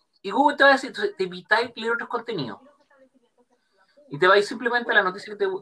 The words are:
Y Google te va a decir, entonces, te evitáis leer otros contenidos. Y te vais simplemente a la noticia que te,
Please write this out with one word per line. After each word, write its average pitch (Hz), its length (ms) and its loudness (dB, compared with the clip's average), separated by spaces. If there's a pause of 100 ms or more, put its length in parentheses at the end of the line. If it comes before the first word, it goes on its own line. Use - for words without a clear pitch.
(220)
Y 196 80 -8
Google 277 260 2
te - 80 2
va 277 60 8
a - 40 8
decir, 262 140 -4
entonces, 208 280 -6
te 190 80 -2
evitáis 214 500 -2
leer 226 180 -4
otros 233 160 -6
contenidos. 180 520 -8 (1500)
Y 151 100 -12
te 185 100 4
vais 202 180 6
simplemente 240 460 -4
a - 20 2
la 208 80 4
noticia 196 340 -4
que 196 80 -2
te, 190 60 0 (120)